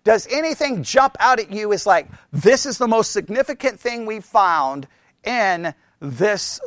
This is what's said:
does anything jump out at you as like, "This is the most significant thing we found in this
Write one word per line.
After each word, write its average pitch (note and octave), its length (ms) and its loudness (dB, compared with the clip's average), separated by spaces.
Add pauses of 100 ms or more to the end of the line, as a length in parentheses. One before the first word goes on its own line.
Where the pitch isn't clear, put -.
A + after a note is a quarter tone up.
does G3+ 260 4
anything C#4 520 -2
jump C4 360 2
out A#3 220 4
at G3+ 100 -8
you G#3 220 -4
as F#3 140 -2
like, E3+ 220 2 (220)
"This A#3 360 4
is C4 100 -6
the B3 100 -2
most A3+ 260 0
significant A#3+ 680 -4
thing A#3 240 -6
we G#3+ 160 -8
found D#3 680 0 (380)
in F#3+ 500 -2 (260)
this F3 680 -4